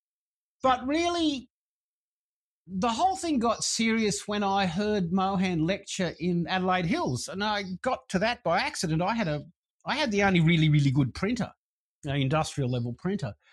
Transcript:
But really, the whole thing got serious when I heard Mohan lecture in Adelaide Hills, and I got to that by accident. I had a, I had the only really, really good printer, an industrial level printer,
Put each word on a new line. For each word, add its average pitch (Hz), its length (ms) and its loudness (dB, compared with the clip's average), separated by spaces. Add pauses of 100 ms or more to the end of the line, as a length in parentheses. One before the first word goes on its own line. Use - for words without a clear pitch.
(600)
But 254 240 2
really, 320 640 0 (1160)
the 190 220 -2
whole 349 260 2
thing 339 240 -2
got 220 240 0
serious 226 640 0
when 208 160 -2
I 196 220 2
heard 185 480 -2
Mohan 185 520 0
lecture 185 540 -4
in 175 280 0
Adelaide 185 380 0
Hills, 170 440 -2
and 185 140 -6
I 208 200 -2 (180)
got - 280 -4
to 185 100 0
that 233 240 -2
by 175 160 2
accident. 175 420 -2
I 202 140 0
had 220 120 -2
a, 147 160 -4 (420)
I 202 100 -4
had 277 160 -2
the 202 120 2
only 190 160 4
really, 160 300 6
really 143 220 6
good 127 220 2
printer, 233 380 -4 (540)
an 139 100 -4
industrial 139 540 0
level 120 280 -2
printer, 175 360 -4 (180)